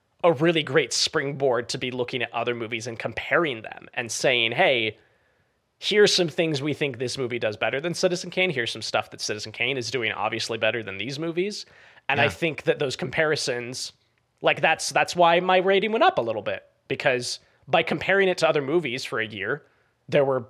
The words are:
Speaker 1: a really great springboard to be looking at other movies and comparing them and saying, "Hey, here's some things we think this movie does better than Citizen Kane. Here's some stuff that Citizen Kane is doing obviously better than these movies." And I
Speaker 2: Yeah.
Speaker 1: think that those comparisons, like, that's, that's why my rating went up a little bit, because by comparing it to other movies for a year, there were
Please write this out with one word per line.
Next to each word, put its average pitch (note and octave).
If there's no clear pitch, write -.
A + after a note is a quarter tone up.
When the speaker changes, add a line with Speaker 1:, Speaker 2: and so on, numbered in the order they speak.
Speaker 1:
a E3+
really D#3+
great C3+
springboard C#3
to C3
be B2+
looking B2
at A2+
other A#2+
movies A#2
and A#2
comparing C3+
them -
and A#2
saying, A#2+
"Hey, B2
here's G#3
some F3+
things D#3
we D3
think C3+
this B2
movie A#2+
does G#2+
better B2
than E3
Citizen F3+
Kane. F#3
Here's B2
some A2+
stuff -
that G#2
Citizen G#2+
Kane B2+
is A2+
doing A2+
obviously A2+
better A2+
than G2
these C3
movies." E3+
And C#3+
I C#3+
Speaker 2:
Yeah. C#3+
Speaker 1:
think D#3
that D3
those C#3+
comparisons, C3
like, D3+
that's, D#3+
that's D3+
why E3+
my F#3
rating G3
went A#3+
up F#4
a B2+
little A2
bit, F#2+
because B2+
by E3+
comparing F#3
it F3+
to D#3+
other D3+
movies C#3
for A#2+
a A2
year, G#2+
there D3
were C3